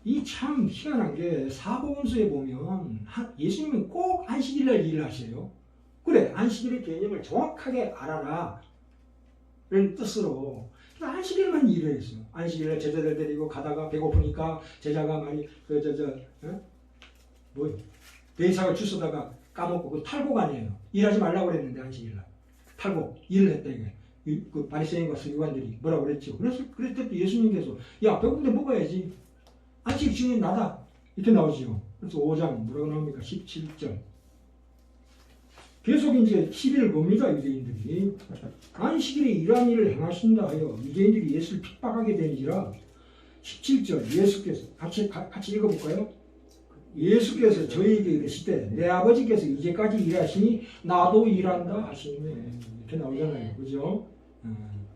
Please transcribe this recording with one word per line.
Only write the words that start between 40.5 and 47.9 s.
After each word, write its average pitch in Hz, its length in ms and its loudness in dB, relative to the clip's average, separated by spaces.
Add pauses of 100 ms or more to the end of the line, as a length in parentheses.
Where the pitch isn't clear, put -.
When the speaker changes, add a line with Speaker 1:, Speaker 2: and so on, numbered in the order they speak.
Speaker 1:
유대인들이 156 520 4
예수를 170 260 -4
핍박하게 220 560 -2
되니라. 156 560 -2 (720)
십칠 - 420 0
절 151 220 0
예수께서, 180 720 2
같이, 202 320 -2
가-, 165 180 -10
같이 - 280 -8
읽어볼까요? 196 520 0 (880)
예수께서 196 720 6
저희에게 196 440 4